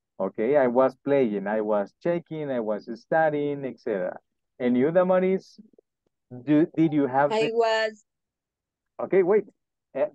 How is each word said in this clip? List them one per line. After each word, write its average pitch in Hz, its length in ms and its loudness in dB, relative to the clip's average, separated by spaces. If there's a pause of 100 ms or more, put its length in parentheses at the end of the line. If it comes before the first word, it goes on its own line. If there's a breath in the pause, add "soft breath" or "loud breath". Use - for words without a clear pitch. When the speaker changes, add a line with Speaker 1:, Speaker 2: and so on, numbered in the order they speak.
(180)
Speaker 1:
Okay, 110 380 -2
I 135 120 4
was 127 360 2
playing, 117 420 0
I 107 140 -2
was 104 320 -2 (100)
checking, 160 480 -6
I 123 100 -2
was 107 280 -6 (100)
studying, 147 680 -2
et 123 120 -10
cetera. 95 380 -4 (420)
And 123 160 0
you, 127 160 2
Damaris, 185 680 0 (680)
do, 147 440 2
did 160 200 2
you 143 120 2
have 135 240 0
Speaker 2:
I 226 180 0
Speaker 1:
the 226 40 -4
Speaker 2:
was 220 520 -2 (1000)
Speaker 1:
Okay, 190 200 2
wait. 202 220 2 (500)
Uh, 135 200 -2